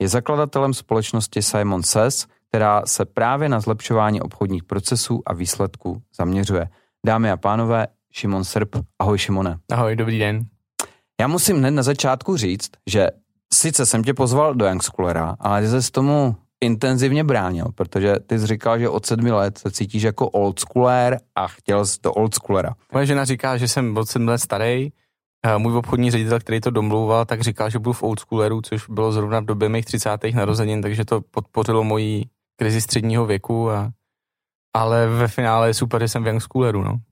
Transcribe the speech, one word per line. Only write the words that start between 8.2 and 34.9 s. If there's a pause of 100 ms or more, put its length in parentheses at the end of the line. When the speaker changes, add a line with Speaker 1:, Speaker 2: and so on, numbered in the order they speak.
Speaker 1:
Srp. (220)
Ahoj,
Šimone. (140)
Speaker 2:
Ahoj,
dobrý
den. (760)
Speaker 1:
Já
musím
hned
na
začátku
říct, (180)
že (460)
sice
jsem
tě
pozval
do
Young
Schoolera,
ale
ty
ses
tomu (240)
intenzivně
bránil,
protože (120)
ty
jsi
říkal,
že
od
sedmi
let
se
cítíš
jako
old
schooler (160)
a
chtěl
jsi
do
old
schoolera. (180)
Speaker 2:
Moje
žena
říká,
že
jsem
od
sedmi
let
starý. (540)
Eh,
můj
obchodní
ředitel,
který
to
domlouval,
tak
říkal,
že
budu
v
old
schooleru,
což
bylo
zrovna
v
době
mých
třicátých
narozenin,
takže
to
podpořilo
moji (340)
krizi
středního
věku
a, (840)
ale